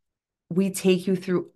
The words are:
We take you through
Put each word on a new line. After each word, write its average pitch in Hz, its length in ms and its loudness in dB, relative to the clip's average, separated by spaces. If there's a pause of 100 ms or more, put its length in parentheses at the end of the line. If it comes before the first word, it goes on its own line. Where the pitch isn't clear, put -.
(500)
We 190 180 2
take 185 380 0
you 190 100 0
through 180 400 -4